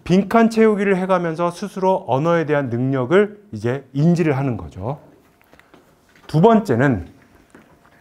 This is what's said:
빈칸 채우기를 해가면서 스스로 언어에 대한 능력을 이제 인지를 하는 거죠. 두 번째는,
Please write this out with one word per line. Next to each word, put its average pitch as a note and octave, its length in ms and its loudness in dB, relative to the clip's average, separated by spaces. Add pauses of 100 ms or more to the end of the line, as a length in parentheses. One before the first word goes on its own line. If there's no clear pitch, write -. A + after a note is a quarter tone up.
빈칸 A3 460 2
채우기를 G#3 480 2
해가면서 F3 520 -2
스스로 F#3 560 -4
언어에 D#3+ 400 0
대한 C#3+ 220 0
능력을 C3+ 720 0 (120)
이제 A#2+ 400 -6
인지를 D#3 440 0
하는 C3 200 -4
거죠. F#2 420 -10 (1300)
두 D3+ 120 0
번째는, C#3 680 2 (920)